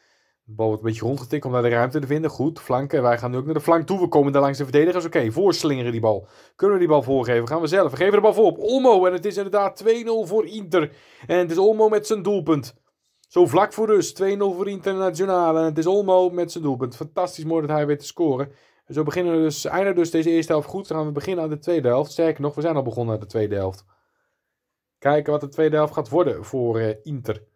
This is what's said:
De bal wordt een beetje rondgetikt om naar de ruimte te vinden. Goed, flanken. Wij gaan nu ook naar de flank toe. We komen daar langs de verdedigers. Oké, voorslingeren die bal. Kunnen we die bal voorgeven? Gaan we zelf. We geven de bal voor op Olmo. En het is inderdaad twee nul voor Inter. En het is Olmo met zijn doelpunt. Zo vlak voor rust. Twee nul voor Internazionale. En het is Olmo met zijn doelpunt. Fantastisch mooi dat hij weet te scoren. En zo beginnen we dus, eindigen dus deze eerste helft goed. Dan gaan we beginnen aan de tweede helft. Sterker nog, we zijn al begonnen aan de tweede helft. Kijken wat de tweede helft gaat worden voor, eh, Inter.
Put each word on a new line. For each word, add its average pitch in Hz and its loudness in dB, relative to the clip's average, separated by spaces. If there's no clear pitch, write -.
De 113 -20
bal 110 -4
wordt 107 -4
een 113 -4
beetje 110 -6
rondgetikt 127 -6
om 127 -6
naar 123 0
de 120 2
ruimte 123 0
te 143 -4
vinden. 151 -2
Goed, 160 -4
flanken. 139 -2
Wij 120 2
gaan 120 -6
nu 123 -4
ook 127 -4
naar 156 -6
de 151 -2
flank 165 2
toe. 190 -2
We 175 0
komen 139 4
daar 139 4
langs 139 0
de 143 -4
verdedigers. 160 2
Oké, 151 0
voorslingeren 143 0
die 117 -4
bal. 104 0
Kunnen 202 2
we 180 2
die 160 4
bal 147 4
voorgeven? 120 0
Gaan 156 -2
we 165 -2
zelf. 170 2
We 131 -8
geven 185 2
de 208 4
bal 208 4
voor 214 4
op 170 2
Olmo. 233 4
En 180 4
het 175 -6
is 202 -4
inderdaad 196 -2
twee 226 0
nul 226 -4
voor 214 0
Inter. 180 -2
En 170 0
het 180 0
is 165 0
Olmo 220 4
met 214 0
zijn 214 -2
doelpunt. 160 -2
Zo 175 6
vlak 190 2
voor 214 -2
rust. 202 2
Twee 196 0
nul 202 0
voor 185 -6
Internazionale. 185 0
En 160 2
het 160 -2
is 160 0
Olmo 185 4
met 175 -4
zijn 165 -8
doelpunt. 127 -4
Fantastisch 165 -6
mooi 160 -2
dat 151 -2
hij 147 2
weet 147 0
te - -16
scoren. 143 -2
En - -16
zo 151 0
beginnen 170 0
we 165 2
dus, 156 0
eindigen 190 0
dus 170 0
deze 165 0
eerste 165 0
helft 151 0
goed. 196 -10
Dan 156 -6
gaan 156 -2
we 151 -6
beginnen 165 -4
aan 156 -6
de 151 -6
tweede 151 0
helft. 135 0
Sterker 160 0
nog, 143 -4
we - -6
zijn 160 0
al 139 0
begonnen 117 -4
aan 107 -6
de 104 -14
tweede 104 -2
helft. 95 -4
Kijken 147 2
wat 147 0
de 143 -8
tweede 156 0
helft 151 0
gaat 143 -6
worden 127 0
voor, 120 -2
eh, 110 -2
Inter. 131 -8